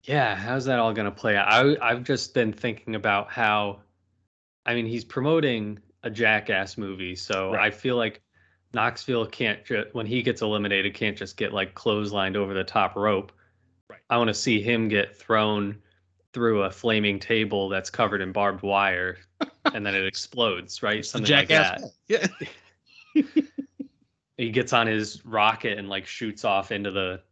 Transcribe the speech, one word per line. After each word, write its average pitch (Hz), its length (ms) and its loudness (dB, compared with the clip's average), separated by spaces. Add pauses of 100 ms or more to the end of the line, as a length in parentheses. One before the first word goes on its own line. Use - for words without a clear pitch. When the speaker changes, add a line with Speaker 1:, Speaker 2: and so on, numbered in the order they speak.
Speaker 1:
Yeah, 127 300 0
how's 120 300 -4
that 127 140 2
all 113 160 2
gonna 104 160 -2
play 104 260 0
out? 101 160 4
I, 139 300 8
I've 120 200 0
just - 300 -4
been 113 200 2
thinking 110 420 -6
about 104 360 0
how, 104 500 0 (840)
I 120 100 -2
mean, 117 120 -2
he's 113 180 -4
promoting 127 720 0 (240)
a 120 60 -8
Jackass 107 680 0
movie, 95 360 -8
so 95 380 -4
Speaker 2:
Right. 104 140 0
Speaker 1:
I 104 40 2
feel 123 260 -2
like 110 260 -2 (500)
Knoxville 117 540 -2
can't 110 400 -4
ju-, 110 260 -2
when 113 140 -4
he 120 160 -2
gets 113 180 0
eliminated, 101 540 0
can't 104 220 -2
just - 200 -12
get, 104 160 -4
like, 98 220 -2
clotheslined 104 640 0
over 98 180 -2
the 95 100 -2
top 107 320 0
rope. 101 360 0 (580)
Speaker 2:
Right. 104 80 -20 (100)
Speaker 1:
I 117 80 2
wanna 113 160 4
see 107 300 2
him 113 260 2
get 104 260 0
thrown 107 600 0 (560)
through 113 300 2
a 92 80 0
flaming 104 480 0
table 104 500 0
that's 95 220 -4
covered 101 320 0
in 92 100 -6
barbed 101 300 0
wire, 95 560 0 (220)
Speaker 2:
<laughs> - 340 -4
Speaker 1:
and 104 100 -6
then 98 100 -2
it 98 120 0
explodes, 98 760 -2
right? 107 180 0
Speaker 2:
It's - 120 -10
the - 60 -4
Speaker 1:
Something 139 180 4
like 143 120 4
Speaker 2:
Jackass 156 340 4
Speaker 1:
that. - 0 -
Speaker 2:
way. - 80 -14 (180)
Yeah. - 180 2 (880)
<laughs> 294 280 2 (960)
Speaker 1:
He 117 140 -2
gets 123 220 0
on 117 140 4
his 107 400 -2
rocket 110 520 2
and, 98 100 -10
like, 98 180 -6
shoots 110 380 -8
off 98 260 0
into 101 220 -4
the 95 280 -4 (100)